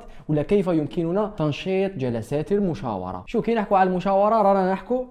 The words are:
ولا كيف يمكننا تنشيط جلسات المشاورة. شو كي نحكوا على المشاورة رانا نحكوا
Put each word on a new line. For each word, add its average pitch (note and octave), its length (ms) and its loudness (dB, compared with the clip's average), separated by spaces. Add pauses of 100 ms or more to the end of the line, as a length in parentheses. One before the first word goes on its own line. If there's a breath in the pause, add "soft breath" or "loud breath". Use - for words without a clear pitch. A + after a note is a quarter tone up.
(280 loud breath)
ولا D3+ 140 0
كيف G3 240 2
يمكننا F3 720 -2
تنشيط F#3+ 600 -2
جلسات C3 560 -4
المشاورة. G#2+ 760 -2
شو A3 160 -2
كي A3+ 120 0
نحكوا G3+ 240 2
على F#3+ 120 4
المشاورة G3 520 4
رانا G3 300 4
نحكوا B3 380 -4